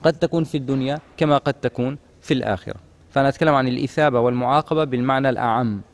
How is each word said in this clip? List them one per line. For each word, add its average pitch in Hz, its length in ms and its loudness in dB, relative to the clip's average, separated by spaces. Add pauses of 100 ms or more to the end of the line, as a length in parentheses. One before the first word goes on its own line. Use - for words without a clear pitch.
قد 165 100 4
تكون 165 320 0
في 156 120 -6
الدنيا 135 440 -2 (160)
كما 147 220 2
قد 139 160 -2
تكون 127 440 -4 (220)
في - 140 -2
الآخرة، 107 420 -4 (340)
فأنا 139 180 2
أتكلم 151 260 2
عن 131 140 2
الإثابة 127 520 0
والمعاقبة 127 640 0
بالمعنى 135 440 0
الأعم، 117 520 0 (140)